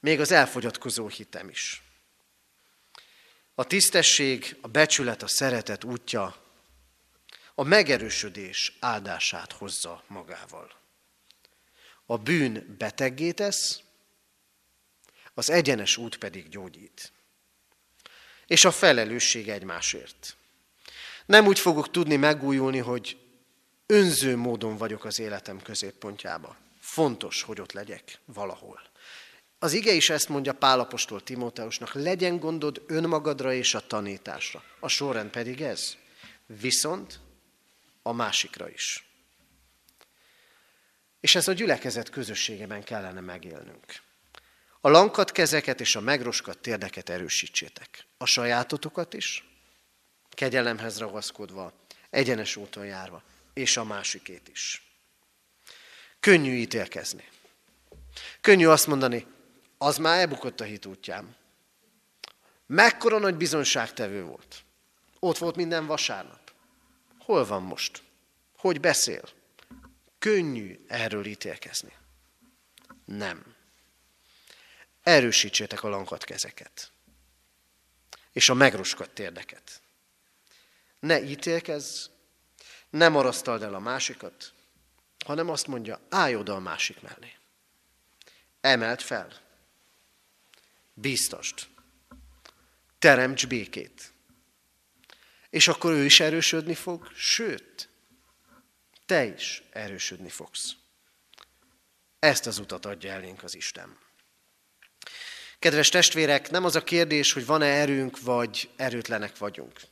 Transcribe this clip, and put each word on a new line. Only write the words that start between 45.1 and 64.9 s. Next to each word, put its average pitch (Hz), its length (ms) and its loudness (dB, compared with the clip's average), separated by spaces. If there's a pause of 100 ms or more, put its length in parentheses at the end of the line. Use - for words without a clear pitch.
kezeket 147 480 0
és 120 160 0
a 110 40 -6
megroskadt 120 580 -2
térdeket 98 500 -8
erősítsétek. - 960 -8 (120)
A - 80 -12
sajátotokat 123 920 -2
is, - 300 -8 (840)
kegyelemhez 117 680 -2
ragaszkodva, 95 760 -12 (380)
egyenes 120 460 -2
úton 101 300 -14
járva, 92 360 -14 (300)
és 131 240 0
a 117 80 -4
másikét 98 640 -10
is. - 340 -10 (1400)
Könnyű 156 320 6
ítélkezni. 110 760 -6 (1120)
Könnyű 190 260 10
azt 156 200 10
mondani, 131 400 0 (520)
"Az 143 180 2
már 160 220 4
elbukott 147 420 -2
a 113 40 -6
hit 104 220 -12
útján." 98 500 -12 (1300)
Mekkora 220 520 6
nagy 196 180 0
bizonságtevő 123 880 -2
volt. - 400 -18 (540)